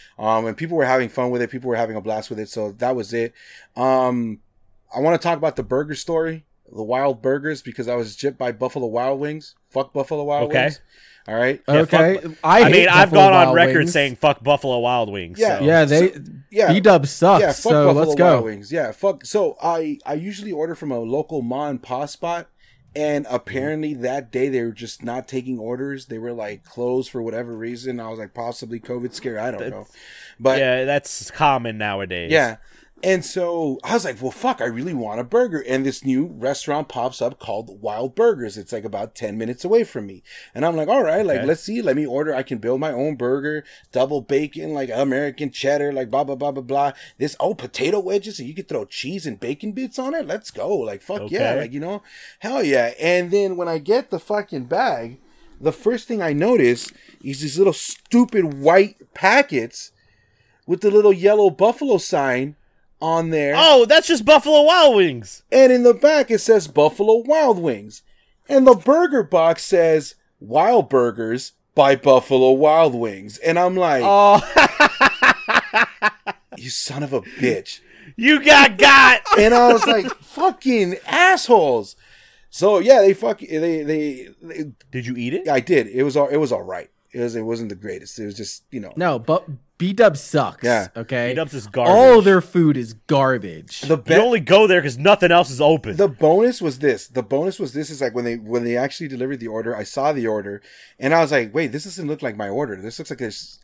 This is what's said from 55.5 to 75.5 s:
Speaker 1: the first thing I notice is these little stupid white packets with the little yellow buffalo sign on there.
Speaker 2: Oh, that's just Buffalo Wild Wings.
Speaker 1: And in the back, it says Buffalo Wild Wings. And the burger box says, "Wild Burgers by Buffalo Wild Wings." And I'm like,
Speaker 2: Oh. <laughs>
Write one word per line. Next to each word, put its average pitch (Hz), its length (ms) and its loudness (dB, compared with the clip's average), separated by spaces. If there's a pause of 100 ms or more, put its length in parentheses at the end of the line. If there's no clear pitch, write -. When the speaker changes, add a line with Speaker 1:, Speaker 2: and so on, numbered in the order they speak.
Speaker 1:
the 151 120 -2
first 226 340 -4
thing 214 160 -4
I 160 100 -2
notice 147 580 2 (300)
is 135 200 -12
these 151 160 -8
little 190 160 4
stupid 202 800 -2
white 175 580 2
packets 190 760 0 (760)
with 185 160 -4
the 208 80 2
little 208 240 6
yellow 202 380 2
buffalo 226 460 0
sign 139 580 -4 (460)
on 165 280 -2
there. 147 280 -2
Speaker 2:
Oh, 285 280 6
that's 311 220 4
just 269 160 0
Buffalo 294 400 6
Wild 311 320 6
Wings. 139 560 -2
Speaker 1:
And 254 200 8
in 247 120 4
the 240 100 8
back, 294 380 2
it 214 80 2
says 202 300 2
Buffalo 175 480 2
Wild 254 440 2
Wings. 110 400 -8 (460)
And 269 180 4
the 254 80 10
burger 269 480 2
box 165 440 0
says, 160 500 0 (240)
"Wild 160 500 2
Burgers 117 640 -2 (240)
by 139 220 6
Buffalo 131 540 4
Wild 151 440 4
Wings." 104 440 -8
And 165 200 0
I'm 180 160 0
like, 160 300 0
Speaker 2:
Oh. 202 360 6 (800)
<laughs> - 240 0 (1120)